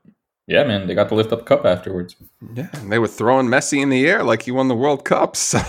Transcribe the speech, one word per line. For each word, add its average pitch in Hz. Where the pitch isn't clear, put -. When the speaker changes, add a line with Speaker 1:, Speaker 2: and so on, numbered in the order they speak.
Speaker 1:
yeah, 87
man, 101
they 92
got 101
to 110
lift 110
up -
cup -
afterwards. 90
Speaker 2:
Yeah, 139
and 113
they 110
were 110
throwing 127
Messi 139
in 139
the 131
air 202
like 113
he 123
won 131
the 123
World 139
Cup. -
<laughs> -
So -